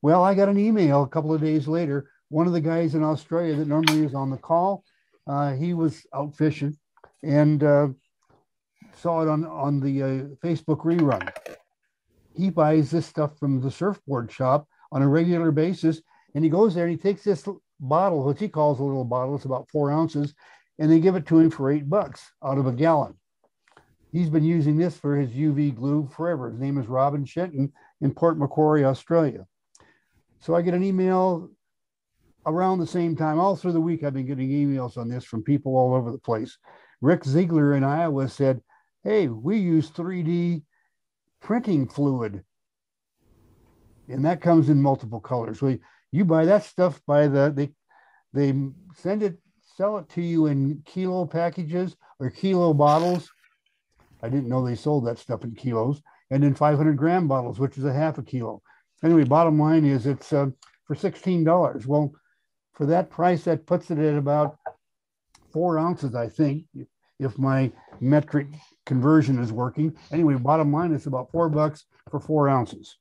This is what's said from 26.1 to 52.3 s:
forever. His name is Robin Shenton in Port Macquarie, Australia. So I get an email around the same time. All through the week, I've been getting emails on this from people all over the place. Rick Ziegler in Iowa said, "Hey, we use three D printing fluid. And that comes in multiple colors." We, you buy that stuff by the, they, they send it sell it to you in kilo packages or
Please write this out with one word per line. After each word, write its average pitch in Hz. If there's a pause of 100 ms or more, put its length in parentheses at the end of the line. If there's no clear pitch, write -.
forever. 156
His 113
name 139
is 113
Robin 139
Shenton 147 (280)
in 139
Port 165
Macquarie, 151
Australia. 139 (960)
So 165
I 175
get 175
an 180
email 185 (960)
around 185
the 160
same 170
time. 156
All 190
through 175
the 165
week, 165
I've 143
been 131
getting 131
emails 139
on 117
this 123
from 110
people 139
all 127
over 123
the 135
place. 110 (420)
Rick 175
Ziegler 147
in 135
Iowa 143
said, 131 (440)
"Hey, 202
we 123
use 170
three 175
D 170 (760)
printing 196
fluid. 120 (1700)
And 131
that 165
comes 165
in 143
multiple 123
colors." 113
We, 131 (320)
you 175
buy 160
that 202
stuff 180
by 147
the, 139
they, 139 (600)
they 139 (380)
send 208
it 185 (380)
sell 208
it 165
to 175
you 170
in 143
kilo 185
packages 170 (240)
or 131